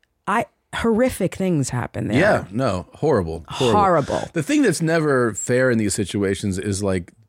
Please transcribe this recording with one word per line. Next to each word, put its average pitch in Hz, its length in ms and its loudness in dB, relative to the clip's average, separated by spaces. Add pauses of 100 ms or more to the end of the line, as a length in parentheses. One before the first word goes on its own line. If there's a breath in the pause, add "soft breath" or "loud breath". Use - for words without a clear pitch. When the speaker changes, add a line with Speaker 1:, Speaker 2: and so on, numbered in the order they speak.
(260)
Speaker 1:
I, 208 180 -2 (300)
horrific 233 600 0
things 170 340 0
happen 107 380 -6
there. 120 120 2
Speaker 2:
Yeah, 180 300 2
no, 101 360 -2 (100)
horrible, 92 520 -2
horrible. 135 320 2
Speaker 1:
Horrible. 175 540 0
Speaker 2:
The 160 80 -2
thing 294 180 0
that's 196 220 2
never 147 500 2
fair 127 380 0
in 117 80 2
these 104 160 0
situations 98 640 -2
is, 95 240 -4
like, 95 300 -2 (160)